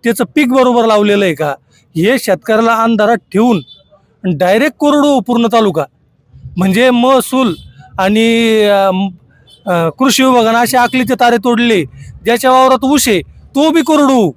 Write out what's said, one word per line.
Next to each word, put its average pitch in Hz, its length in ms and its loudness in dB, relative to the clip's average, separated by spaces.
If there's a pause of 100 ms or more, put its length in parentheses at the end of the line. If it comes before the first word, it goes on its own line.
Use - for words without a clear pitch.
त्याचं 233 200 -2 (100)
पीक 302 140 0
बरोबर 247 360 2
लावलेलं 208 400 0
आहे 175 100 -2
का, 147 200 -6 (420)
हे 208 220 0
शेतकऱ्याला 220 640 -2
अंधारात 226 340 0
ठेवून 214 440 -2 (640)
डायरेक्ट 185 520 0
कोरडवाहू 294 440 0
पूर्ण 233 320 -2
तालुका 196 320 0 (720)
म्हणजे 190 340 2
महसूल 247 640 0 (440)
आणि, 220 640 0
अ, 202 280 0
म-, 190 180 -4 (580)
अ, 170 220 -2
कृषी 262 360 -2
विभागानं 233 340 2
असे 240 180 0
आकलीचे 247 380 0
तारे 240 220 2
तोडले, 226 480 0 (400)
ज्याच्या 233 260 0
वावरात 262 340 2
ऊस 277 240 0
आहे 196 120 0 (340)
तो 302 160 0
बी 320 120 0
कोरडवाहू 269 540 0